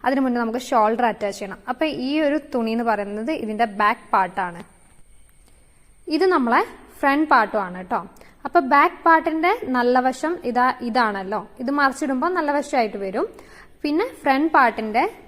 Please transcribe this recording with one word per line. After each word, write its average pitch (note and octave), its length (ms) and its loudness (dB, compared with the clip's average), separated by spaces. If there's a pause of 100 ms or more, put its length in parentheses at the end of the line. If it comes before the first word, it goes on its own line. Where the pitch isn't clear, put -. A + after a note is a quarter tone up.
അതിന് C4+ 200 0
മുന്നേ A#3+ 180 0
നമുക്ക് A#3 260 -4
ഷോൾഡർ A3+ 420 2
അറ്റാച്ച് G3+ 280 -6
ചെയ്യണം. G3 200 -10 (120)
അപ്പൊ B3+ 140 -2 (240)
ഈ - 20 -4 (160)
ഒരു C#4+ 120 2 (140)
തുണി A3+ 240 -2
എന്ന് A#3 140 -2
പറയുന്നത് G#3 420 -4 (120)
ഇതിന്റെ G#3+ 220 -2 (140)
ബാക്ക് G#3+ 320 2
പാർട്ടാണ്. F3+ 480 -2 (1600)
ഇത് E4 180 4
നമ്മളെ C4 280 2 (380)
ഫ്രണ്ട് D4 320 2
പാർട്ടും A3 340 2
ആണ് F3+ 140 -10 (100)
ട്ടോ. G#3 100 -2 (460)
അപ്പൊ D#4 120 2 (160)
ബാക്ക് D#4+ 340 4
പാർട്ടിന്റെ D#4+ 460 2 (240)
നല്ല B3 280 2
വശം C4 260 -2 (200)
ഇതാ, B3 160 2 (220)
ഇതാണല്ലോ. G#3 520 -2 (220)
ഇത് B3+ 160 -2
മറിച്ചിടുമ്പോൾ C4+ 580 0
നല്ല D4+ 120 -2 (100)
വശമായിട്ട് A3+ 460 -2
വരും. F#3+ 200 -4 (560)
പിന്നെ D#4 260 0 (140)
ഫ്രണ്ട് C#4+ 360 2
പാർട്ടിന്റെ A3+ 460 2 (240)